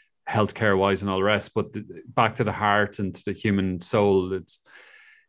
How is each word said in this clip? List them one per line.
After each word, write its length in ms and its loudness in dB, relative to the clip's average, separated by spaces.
healthcare 480 2
wise 260 2
and 60 -2
all 100 0
the 40 0
rest. 320 0
But 200 -4
the, 100 -10
back 280 2
to 80 0
the 60 0
heart 480 0
and 160 -4
to 100 -16
the 140 -6
human 400 0
soul, 540 2
it's, 260 -8